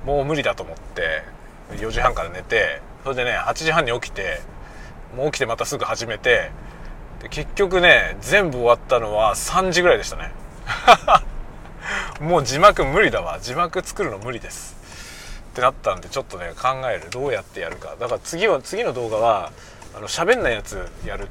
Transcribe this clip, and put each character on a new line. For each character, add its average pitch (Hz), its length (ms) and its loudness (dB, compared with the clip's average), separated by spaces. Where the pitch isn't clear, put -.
も 143 180 0
う - 20 -2
無 151 100 0
理 143 80 0
だ 104 120 0
と 95 80 -8
思 90 120 -10
っ - 20 -14
て、 80 460 -4
四 110 120 -4
時 117 80 0
半 123 140 2
か 82 100 -4
ら 82 40 -6
寝 90 140 -10
て、 92 400 0
そ 135 60 -2
れ 131 40 -2
で 123 100 -2
ね、 120 80 0
八 117 320 -2
時 160 80 2
半 160 120 2
に 117 80 0
起 - 180 -4
き - 20 -12
て、 87 280 -4
も 131 80 -2
う - 20 0
起 147 60 0
き - 60 -8
て 127 80 0
ま 113 100 -2
た - 80 -4
す 139 140 -4
ぐ - 60 -2
始 113 220 -4
め 110 120 -6
て、 101 320 4
で、 110 60 -12
結 - 260 -8
局 185 260 4
ね、 127 400 6
全 165 300 4
部 127 80 -4
終 120 80 2
わ 120 80 10
っ - 40 4
た 123 200 2
の 107 160 -2
は 107 220 4
三 185 340 2
時 175 120 4
ぐ 175 60 6
ら 135 60 10
い 104 40 4
で 98 60 -4
し - 60 -8
た - 60 -8
ね。 - 160 -8
<laughs> - 960 -8
も 165 180 4
う 139 60 2
字 127 140 -2
幕 185 260 8
無 147 160 2
理 165 100 6
だ 104 120 0
わ。 82 180 -6
字 120 140 -8
幕 175 300 -2
作 - 180 -6
る 151 80 -2
の 98 80 -8
無 120 140 -8
理 113 80 -8
で - 100 -14
す。 - 260 -14
っ - 20 -20
て 127 60 -6
な 127 100 6
っ - 40 -14
た - 200 -2
ん 175 60 -8
で、 90 80 -14
ち - 100 -6
ょ 131 40 -4
っ - 20 -10
と 185 140 -12
ね、 170 220 -8
考 131 300 0
え 95 80 -2
る。 90 120 -12
ど 131 160 -4
う 135 60 0
や 98 100 -2
っ - 20 -16
て - 160 -12
や 82 100 -6
る - 60 -12
か。 76 240 -12
だ 120 80 -4
か 120 60 0
ら 101 60 -4
次 185 280 -2
は、 147 120 4
次 - 240 -6
の 165 80 -2
動 117 160 -4
画 107 100 0
は、 104 340 2
あ 107 40 -14
の、 104 80 -10
喋 190 280 2
ん 214 60 -2
な 139 80 2
い 113 40 2
や 104 80 -4
つ 92 280 -10
や 101 120 -6
る 101 140 -10